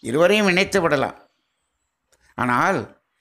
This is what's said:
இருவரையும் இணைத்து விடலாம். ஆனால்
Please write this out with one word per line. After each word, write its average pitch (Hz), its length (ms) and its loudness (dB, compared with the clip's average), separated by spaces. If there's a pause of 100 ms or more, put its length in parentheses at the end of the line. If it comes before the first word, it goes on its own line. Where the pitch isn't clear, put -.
இருவரையும் 190 480 2
இணைத்து 185 320 0
விடலாம். 147 480 -2 (1080)
ஆனால் 127 680 -2 (180)